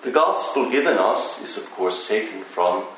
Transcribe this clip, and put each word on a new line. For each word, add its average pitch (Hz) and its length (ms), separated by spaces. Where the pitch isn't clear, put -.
The 131 80
gospel 139 600
given 139 280
us - 440
is, - 140
of - 160
course, 90 360
taken 101 340
from 90 420